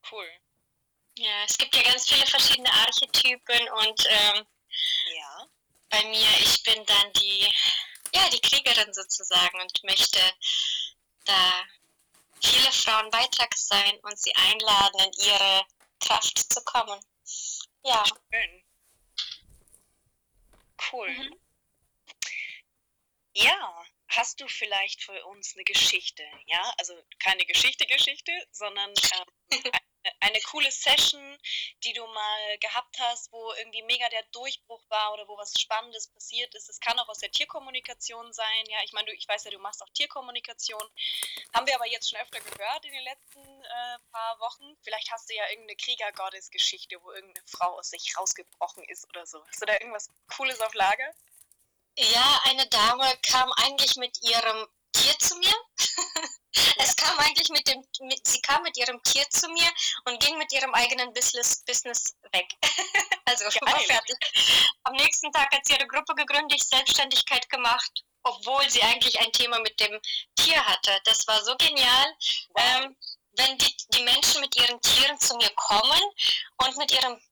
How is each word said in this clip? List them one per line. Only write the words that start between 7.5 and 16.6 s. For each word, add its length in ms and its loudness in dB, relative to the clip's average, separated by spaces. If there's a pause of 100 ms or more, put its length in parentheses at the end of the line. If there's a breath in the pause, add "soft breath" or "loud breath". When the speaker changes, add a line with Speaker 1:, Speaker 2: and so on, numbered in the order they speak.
Speaker 2:
ja, 160 6
die 100 0
Kriegerin 520 4
sozusagen 680 0
und 240 -6
möchte 360 4 (1040 loud breath)
da 400 2 (760)
viele 300 6
Frauen 380 2
Beitrag 460 0
sein 440 0
und 180 -10
sie 180 -2
einladen, 640 6
in 120 4 (140)
ihre 380 4 (360)
Kraft 520 0
zu 120 -2